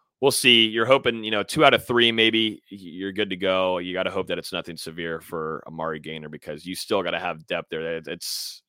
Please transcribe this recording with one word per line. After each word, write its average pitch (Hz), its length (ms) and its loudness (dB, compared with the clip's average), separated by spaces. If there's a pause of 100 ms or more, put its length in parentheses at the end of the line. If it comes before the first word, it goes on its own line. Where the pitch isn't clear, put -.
(180)
we'll 135 120 4
see. 117 340 6
You're 110 220 0
hoping, 123 360 2
you 110 60 -4
know, 104 140 0
two 156 200 2
out 135 120 8
of - 100 0
three, 120 260 4
maybe 113 600 2
y-, 101 80 -14
you're 92 320 -8
good 101 180 -2
to 95 60 -4
go. 92 420 2
You 90 160 -6
gotta 92 160 -2
hope 95 200 -4
that 87 100 -2
it's - 120 -10
nothing 85 260 -8
severe 82 440 -8
for 80 460 -8
Amari 80 320 -8
Gaynor 78 300 -12
because 76 360 -14
you 92 80 -8
still 98 300 -2
gotta 85 160 -2
have 85 260 -8
depth 85 240 -6
there. 82 280 -4
It, 80 100 -10
it's, - 600 -10